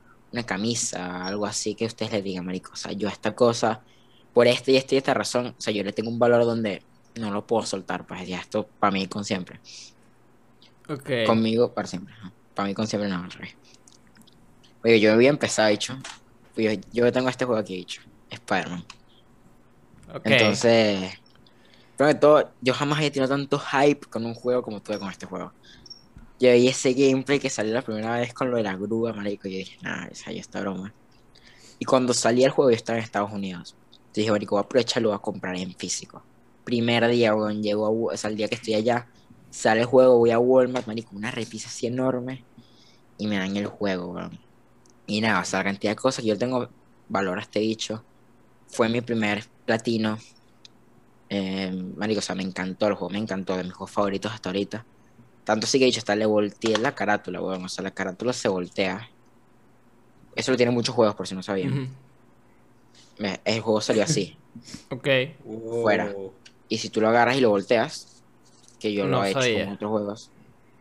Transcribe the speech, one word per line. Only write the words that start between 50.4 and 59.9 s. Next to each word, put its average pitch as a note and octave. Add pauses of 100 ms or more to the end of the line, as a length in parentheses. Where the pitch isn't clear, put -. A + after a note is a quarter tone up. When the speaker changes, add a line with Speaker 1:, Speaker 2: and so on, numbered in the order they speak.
Speaker 1:
Eh, F#2+ (240)
marico, G2+
o -
sea, F#2+
me F#2+
encantó F#2
el G2+
juego, F2+
me G2+
encantó, F#2+
de F#2
mis F2+
juegos -
favoritos G2+
hasta G#2
ahorita. G2+ (600)
Tanto A2
así C#3
que, C3
dicho, A#2+
hasta G#2
le G#2+
volteé G#2+
la C3+
carátula, G2+
weón, F2+
o F#2
sea, -
la F#2+
carátula F#2+
se -
voltea. F#2 (1300)